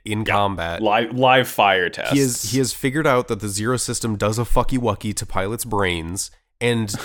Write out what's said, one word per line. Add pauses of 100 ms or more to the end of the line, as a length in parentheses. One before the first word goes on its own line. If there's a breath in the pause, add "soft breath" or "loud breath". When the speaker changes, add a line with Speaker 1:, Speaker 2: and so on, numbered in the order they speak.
Speaker 1:
in
Speaker 2:
Yeah.
Speaker 1:
combat.
Speaker 2:
Live,
live
fire
tests.
Speaker 1:
He
has,
he
has
figured
out
that
the
Zero
system
does
a
fucky
wucky
to
pilots'
brains. (320)
And (120)